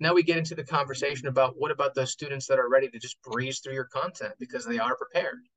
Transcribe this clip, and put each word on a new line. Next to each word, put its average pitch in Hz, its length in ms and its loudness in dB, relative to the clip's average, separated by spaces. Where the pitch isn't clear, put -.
Now 160 140 4
we 175 100 8
get 165 120 2
into 160 200 -2
the 156 80 -6
conversation 139 640 -2
about 127 280 4
what 147 140 0
about 143 240 0
those 131 160 0
students 139 380 -8
that 135 100 6
are 123 100 2
ready 135 200 6
to 117 100 -14
just 123 240 -14
breeze 127 380 -4
through 135 140 -8
your 135 100 -4
content 131 560 -6
because 123 260 -8
they 117 140 -2
are 120 160 0
prepared. 175 420 -2